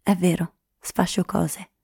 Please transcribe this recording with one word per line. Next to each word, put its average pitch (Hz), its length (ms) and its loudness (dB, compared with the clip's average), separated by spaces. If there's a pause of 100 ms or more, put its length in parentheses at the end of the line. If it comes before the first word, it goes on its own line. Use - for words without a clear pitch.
È 202 140 4
vero, 175 420 0 (220)
sfascio - 460 -2
cose. - 460 -4 (120)